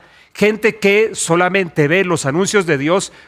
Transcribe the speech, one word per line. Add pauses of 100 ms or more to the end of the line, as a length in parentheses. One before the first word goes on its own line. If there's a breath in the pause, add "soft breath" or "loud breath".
(340 soft breath)
Gente
que
solamente
ve
los
anuncios
de
Dios (160 loud breath)